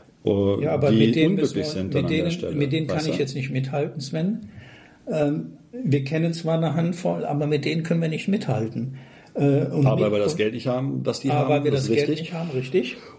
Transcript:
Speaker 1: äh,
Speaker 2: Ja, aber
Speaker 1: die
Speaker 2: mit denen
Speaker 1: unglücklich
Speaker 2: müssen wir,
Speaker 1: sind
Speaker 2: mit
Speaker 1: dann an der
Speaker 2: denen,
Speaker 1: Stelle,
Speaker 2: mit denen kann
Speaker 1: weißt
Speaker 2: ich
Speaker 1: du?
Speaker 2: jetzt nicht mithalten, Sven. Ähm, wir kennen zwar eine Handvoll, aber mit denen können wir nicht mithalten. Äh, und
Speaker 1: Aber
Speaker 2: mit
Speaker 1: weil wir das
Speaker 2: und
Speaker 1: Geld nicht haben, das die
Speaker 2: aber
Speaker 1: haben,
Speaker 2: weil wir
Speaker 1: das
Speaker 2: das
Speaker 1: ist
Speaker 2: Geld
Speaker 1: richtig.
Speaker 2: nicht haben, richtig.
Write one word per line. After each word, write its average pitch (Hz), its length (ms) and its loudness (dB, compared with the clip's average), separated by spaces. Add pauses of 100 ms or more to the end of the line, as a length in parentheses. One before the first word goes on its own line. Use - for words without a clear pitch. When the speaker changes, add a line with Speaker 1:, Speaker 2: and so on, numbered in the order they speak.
(260)
Speaker 1:
äh, 98 380 2
Speaker 2:
Ja, 160 100 2
aber 139 160 4
Speaker 1:
die - 160 6
Speaker 2:
mit 117 100 4
denen 160 180 4
Speaker 1:
unglücklich 151 220 0
Speaker 2:
müssen - 20 -
wir, 98 80 -2
Speaker 1:
sind - 280 -4
Speaker 2:
mit - 20 2
Speaker 1:
dann 143 100 2
an 170 40 0
der 165 80 0
Speaker 2:
denen, 170 140 0
Speaker 1:
Stelle, 170 240 -4
Speaker 2:
mit 143 160 0
denen 160 160 0
kann 156 100 0
Speaker 1:
weißt 156 120 -2
Speaker 2:
ich 135 80 -2
Speaker 1:
du? 147 40 0
Speaker 2:
jetzt 139 140 -2
nicht 135 160 -6
mithalten, 139 500 -4
Sven. 180 480 -4 (580)
Ähm, 160 500 -2 (260)
wir 139 200 2
kennen 165 300 0
zwar 165 240 -2
eine 160 160 0
Handvoll, 170 520 -2
aber 147 200 -2
mit 147 200 0
denen 160 180 -2
können 165 180 0
wir 160 80 0
nicht - 180 -4
mithalten. 117 680 -2 (380)
Äh, 139 340 4
und 143 180 2
Speaker 1:
Aber 120 100 6
Speaker 2:
mit - 80 4
Speaker 1:
weil 104 80 2
wir 104 80 2
das 101 140 2
Speaker 2:
und - 40 -6
Speaker 1:
Geld 107 160 2
nicht 123 140 -6
haben, 127 360 -2
das 123 180 -4
die 139 80 0
Speaker 2:
aber 135 100 2
Speaker 1:
haben, 147 100 2
Speaker 2:
weil 143 140 4
wir 143 80 2
Speaker 1:
das 135 100 2
Speaker 2:
das 107 80 -2
Speaker 1:
ist 113 60 4
Speaker 2:
Geld 143 140 2
Speaker 1:
richtig. 156 180 -2
Speaker 2:
nicht - 60 -10
haben, 165 180 -6
richtig. 131 460 -2 (220)